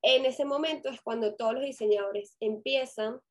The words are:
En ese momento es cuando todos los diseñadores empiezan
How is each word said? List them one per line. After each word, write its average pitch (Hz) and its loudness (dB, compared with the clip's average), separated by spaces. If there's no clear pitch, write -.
En 262 6
ese 262 0
momento 302 -2
es 247 -12
cuando 220 -2
todos 226 0
los 269 -4
diseñadores 208 -2
empiezan 233 -4